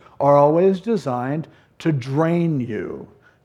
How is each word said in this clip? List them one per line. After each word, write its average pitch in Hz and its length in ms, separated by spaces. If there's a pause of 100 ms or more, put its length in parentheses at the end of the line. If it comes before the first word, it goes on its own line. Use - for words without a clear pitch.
(200)
are 143 160
always 170 460
designed 143 640 (320)
to 165 140
drain 156 640
you, 85 480 (360)